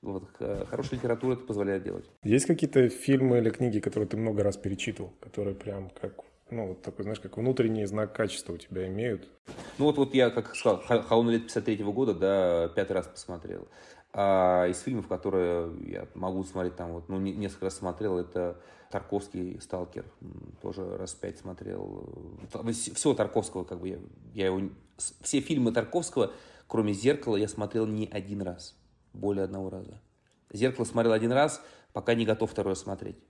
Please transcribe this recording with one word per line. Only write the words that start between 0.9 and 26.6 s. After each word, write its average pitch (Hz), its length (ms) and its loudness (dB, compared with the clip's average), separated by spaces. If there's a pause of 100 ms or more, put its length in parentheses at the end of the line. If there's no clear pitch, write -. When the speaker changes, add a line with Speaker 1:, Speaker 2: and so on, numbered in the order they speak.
Speaker 1:
литература 123 360 0
это 123 100 -12
позволяет 101 400 0
делать. - 220 -8 (180)
Speaker 2:
Есть 113 220 4
какие-то 139 420 6
фильмы 131 500 4
или 113 120 4
книги, 113 280 2
которые 104 300 0
ты - 80 -4
много 107 260 0
раз 98 140 2
перечитывал, 98 640 -6
которые 101 340 -4
прям 98 360 -8 (100)
как, 98 140 -6 (360)
ну, 110 200 -4
вот 92 120 -10
такой, - 220 -8
знаешь, 101 160 -6
как - 160 -12
внутренний 113 500 2
знак 104 260 -2
качества - 420 -2
у - 20 -10
тебя 92 320 -6
имеют? 107 400 -4 (500)
Speaker 1:
Ну, 139 60 2
вот, 147 140 4
вот 139 160 2
я, 123 160 8
как 113 260 -4
сказал, 104 240 4
«Хо-, 117 220 4
Холодное 117 320 4
лето» 113 100 2
пятьдесят 113 220 -2
третьего 104 260 0
года, 117 200 2
да, 90 640 4
пятый 98 180 0
раз 90 140 0
посмотрел. 50 600 -12 (440)
А 92 560 6
из 92 120 -2
фильмов, 113 260 -4
которые 87 640 0 (160)
я - 260 -10
могу 92 300 -4
смотреть 90 320 -4
там 85 160 -8
вот, 82 160 -10
ну, 95 120 -4
не-, 98 140 -2
несколько 98 320 -6
раз 95 100 -4
смотрел, 92 420 -2
это 87 420 -4 (300)
Тарковский 95 720 -6
«Сталкер». - 440 -8 (160)
М, - 400 -16
тоже 92 360 -8
раз 95 180 -10
пять - 240 -10
смотрел. 87 1000 -10 (160)
Т-, - 60 -8
вс-, - 360 -4
всего 143 200 4
Тарковского, 101 500 0
как 90 160 -10
бы, 92 80 -6
я, 87 100 -6 (360)
я 95 120 0
его 95 120 2
н-, 92 140 -4 (240)
с-, - 260 -6
все - 180 0
фильмы 131 320 2
Тарковского, 117 600 0 (340)